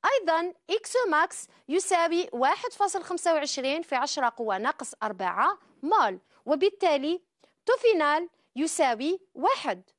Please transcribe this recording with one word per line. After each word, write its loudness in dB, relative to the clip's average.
أيضا 2
إكس -2
ماكس 0
يساوي 0
واحد 0
فاصل -2
خمسة 0
وعشرين -2
في -6
عشرة -2
قوة -2
ناقص -4
أربعة 0
مول، 2
وبالتالي 0
تو 4
فينال 2
يساوي 0
واحد. -2